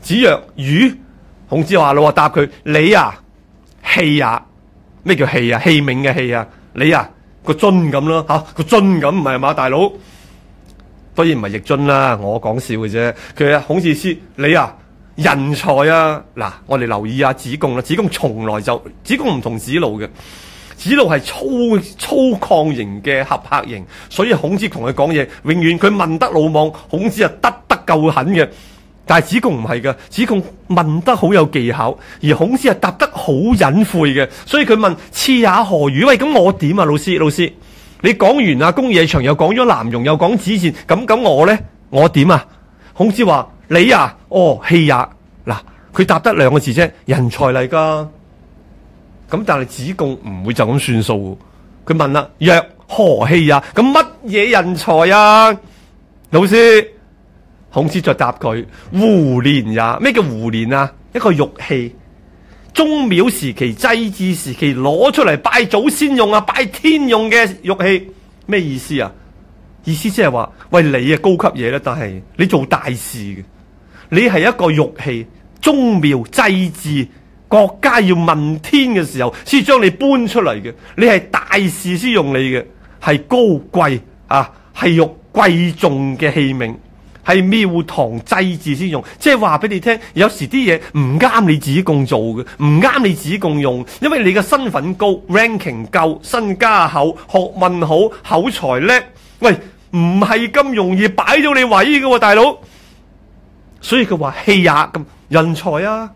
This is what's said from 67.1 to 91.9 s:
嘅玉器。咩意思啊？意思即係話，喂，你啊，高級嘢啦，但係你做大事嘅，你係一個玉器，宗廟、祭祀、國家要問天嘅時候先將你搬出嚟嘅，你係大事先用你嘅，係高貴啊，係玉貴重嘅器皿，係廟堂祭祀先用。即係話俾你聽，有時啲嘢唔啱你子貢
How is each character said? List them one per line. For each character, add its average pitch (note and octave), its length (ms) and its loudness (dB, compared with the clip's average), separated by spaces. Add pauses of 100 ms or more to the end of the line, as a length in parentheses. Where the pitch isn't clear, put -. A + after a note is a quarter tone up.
嘅 A3+ 200 2 (120)
玉 F#3 120 -4
器。 F#3+ 360 -2 (340)
咩 G3+ 160 -2
意 C#3+ 160 -6
思 C3 240 -6
啊？ G2 100 -4 (720)
意 D#3+ 100 -2
思 G3+ 160 -4
即 G#3 120 0
係 D#3 80 4
話， A#2 220 -4 (160)
喂， F3 140 4
你 C#3 320 2
啊， D3 80 -2
高 G3 80 2
級 E3 320 0
嘢 A#2 80 -2
啦， C#3 120 -4
但 C3 160 -6
係 G2 220 -8 (160)
你 F3+ 80 2
做 D#3 220 0
大 - 240 -4
事 B2 280 -10
嘅， G2+ 240 -12 (680)
你 E3+ 180 2
係 F3+ 180 2
一 A#3+ 120 2
個 F3 120 2
玉 D3+ 220 0 (100)
器， A#2+ 240 -8 (360)
宗 B3 400 2
廟、 C3+ 260 0
祭 F#3+ 420 0
祀、 D3 380 -6 (400)
國 G3+ 340 2
家 A#3+ 180 2
要 F#3 140 4
問 D#3 460 0
天 C4+ 300 0
嘅 F#3 140 0
時 C3 200 -4
候 A#2+ 100 -4 (100)
先 C#4 200 0
將 C4 180 4
你 F#3+ 80 4
搬 C4 360 0
出 A3 160 -2
嚟 C3+ 200 0
嘅， A2+ 100 -14 (240)
你 G#3 80 2
係 G#3 260 4
大 - 280 -2
事 F3+ 380 -4
先 A#3 160 -4
用 E3+ 160 0
你 C3+ 100 -2
嘅， B2+ 260 -2 (380)
係 D3+ 220 0
高 B3 140 0 (340)
貴 D3 280 0 (280)
啊， C3+ 220 0 (260)
係 - 120 0
玉 E3 220 2 (220)
貴 F3 420 2
重 C3+ 420 -2
嘅 D3 160 -2
器 C#3 220 0
皿， A#2 200 -6 (520)
係 F#3 160 2
廟 F#3 420 0
堂 A#2 400 -6
祭 F#3 320 -2
祀 D3 200 -4
先 F3+ 120 -6
用。 D3 140 -6 (160)
即 D4+ 120 0
係 C4 80 4
話 F3 200 0
俾 G#3+ 100 -4
你 G3 120 -4
聽， A3+ 180 0 (160)
有 F#3+ 140 4
時 F#3 180 -6
啲 G#3+ 320 0
嘢 - 20 -8 (180)
唔 C3+ 200 0
啱 A#3+ 280 2
你 D#3+ 120 4
子 C#3 120 -6 (120)
貢 D3 240 0